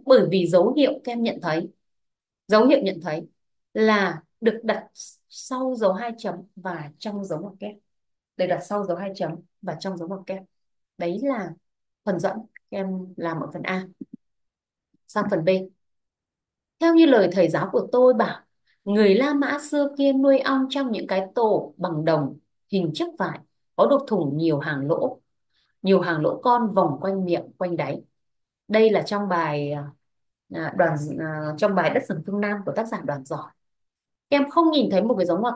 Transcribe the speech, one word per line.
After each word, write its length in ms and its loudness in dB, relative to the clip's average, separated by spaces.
bởi 240 8
vì 180 2
dấu 260 4
hiệu 200 4
các 80 -6
em 120 -4
nhận 180 -2
thấy, 280 -4
dấu 180 6
hiệu 180 6
nhận 180 -4
thấy 260 -8
là 480 2
được 220 0
đặt 240 -4
sau 460 -6
dấu 180 2
hai 240 -6
chấm 180 -8
và 440 -10
trong 260 -8
dấu 140 -6
ngoặc 200 -12
kép. 160 -12
Được 100 0
đặt 160 -2
sau 220 -4
dấu 120 -4
hai 180 -8
chấm 160 -4
và 180 -8
trong 180 -8
dấu 100 -10
ngoặc 180 -10
kép. 160 -10
Đấy 260 -4
là 300 -4
phần 140 -2
dẫn 140 -2
các 60 -8
em 400 -6
làm 220 -6
ở 140 -8
phần 100 -10
A. 240 -6
Sang 220 -2
phần 160 -2
B. 40 4
Theo 160 4
như 100 10
lời 260 6
thầy 180 4
giáo 220 -2
của 200 -2
tôi 220 6
bảo, 280 -2
người 300 6
La 180 2
Mã 260 0
xưa 260 2
kia 160 4
nuôi 260 4
ong 300 0
trong 220 -2
những 160 -4
cái 280 -2
tổ 420 0
bằng 280 -4
đồng, 320 0
hình 220 0
chiếc 140 -4
vải, 200 -6
có 100 4
đục 220 2
thủng 300 -2
nhiều 220 0
hàng 280 -6
lỗ, 340 -4
nhiều 200 4
hàng 200 -2
lỗ 200 -2
con 320 2
vòng 280 2
quanh 240 -4
miệng, 320 -2
quanh 200 -4
đáy. 240 -6
Đây 220 4
là 120 2
trong 280 -4
bài, 420 -2
à, 200 -8
à, 240 -6
đoàn, 200 2
à, 380 -6
trong 180 0
bài 180 2
Đất 140 0
Rừng 180 -6
Phương 160 -4
Nam 240 -4
của 100 -6
tác 120 -4
giả 180 -8
Đoàn 200 -8
Giỏi. 260 -10
Em 200 2
không 220 4
nhìn 200 2
thấy 100 4
một 160 0
cái 80 2
dấu 120 0
ngoặc 180 -2